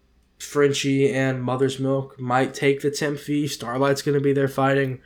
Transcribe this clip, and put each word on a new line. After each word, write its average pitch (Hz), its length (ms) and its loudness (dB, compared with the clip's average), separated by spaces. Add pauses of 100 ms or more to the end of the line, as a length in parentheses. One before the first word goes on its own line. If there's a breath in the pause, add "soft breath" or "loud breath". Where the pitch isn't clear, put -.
(400)
Frenchie, 139 720 2
and 131 320 -2
Mother's 131 360 -2
Milk 135 400 -2
might 127 340 0
take 139 280 2
the 147 100 0
temp 143 280 -4
V. 147 280 -2
Starlight's 135 540 0
gonna 143 200 0
be 139 120 2
there 135 140 2
fighting. 135 580 0